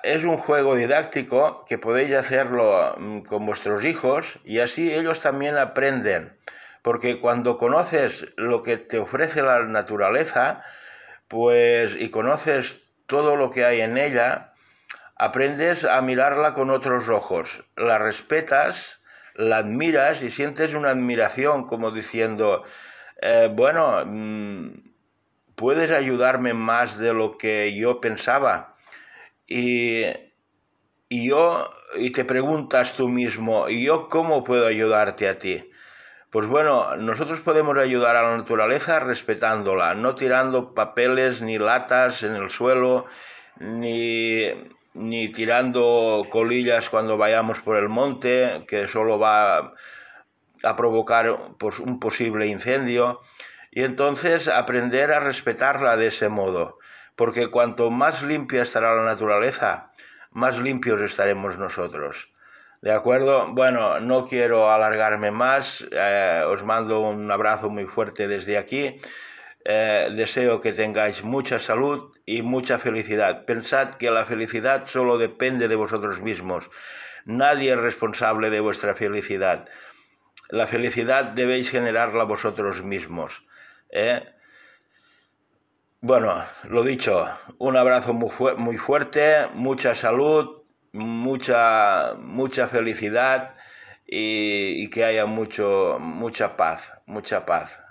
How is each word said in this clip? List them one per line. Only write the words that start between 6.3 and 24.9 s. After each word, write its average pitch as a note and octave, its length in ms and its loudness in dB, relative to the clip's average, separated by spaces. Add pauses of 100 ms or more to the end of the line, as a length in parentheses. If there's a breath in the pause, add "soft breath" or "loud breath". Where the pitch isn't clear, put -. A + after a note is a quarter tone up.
porque A#2+ 360 -2
cuando A#2+ 380 0
conoces C#3 800 0
lo A#2 260 0
que A#2 140 -2
te - 220 -6
ofrece D3 440 -2
la B2 220 4
naturaleza, A2 1000 0 (640 loud breath)
pues, A#2 760 4
y A2+ 100 -4
conoces C3+ 720 -2 (220)
todo D3 300 2
lo C3 140 2
que B2+ 140 2
hay A#2+ 160 4
en A2+ 180 0
ella, C3 540 0 (640 loud breath)
aprendes D3 680 0
a C3 160 4
mirarla C3 540 2
con C3+ 160 0
otros B2+ 380 0
ojos, G2 560 -2 (100)
la A2+ 240 2
respetas, C#3+ 1000 -2 (340 loud breath)
la A2 240 2
admiras C#3 640 0
y A#2+ 80 -6
sientes D3 440 -4
una D3 160 0
admiración B2+ 760 0
como A2+ 240 -4
diciendo, G#2+ 720 0 (580 loud breath)
eh, A2+ 320 6
bueno, B2+ 540 4
mm, G#2 880 -10 (600)